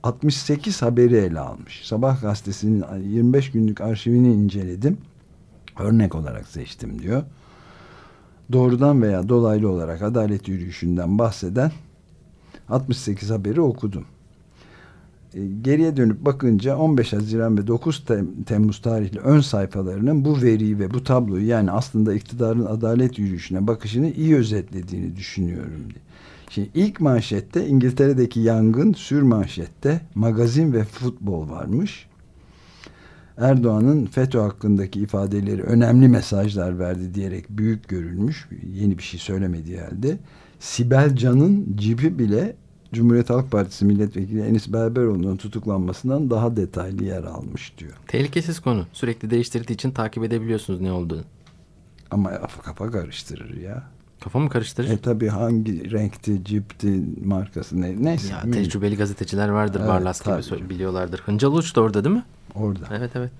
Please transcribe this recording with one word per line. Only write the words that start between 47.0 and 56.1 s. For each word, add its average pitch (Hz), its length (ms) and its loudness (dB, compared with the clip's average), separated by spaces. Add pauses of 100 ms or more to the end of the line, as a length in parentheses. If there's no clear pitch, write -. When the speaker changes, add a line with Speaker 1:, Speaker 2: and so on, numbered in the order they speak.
Speaker 1:
yer 92 200 -6
almış - 540 -12
diyor. 78 160 -18 (140)
Speaker 2:
Tehlikesiz 160 520 -2
konu. 107 340 0
Sürekli 113 360 -4
değiştirdiği 117 460 -2
için 131 160 -4
takip 113 320 -4
edebiliyorsunuz 110 580 -2
ne 92 100 -2
olduğunu. 85 320 -4 (880)
Speaker 1:
Ama 92 300 -2 (220)
kafa 101 280 -10
karıştırır - 680 -10
ya. 101 260 -12 (360)
Speaker 2:
Kafa 117 200 -4
mı 147 100 2
karıştırır? 117 400 -4
Speaker 1:
E 107 80 2
tabii 110 300 0
hangi 110 640 -2
renkti, 104 540 -2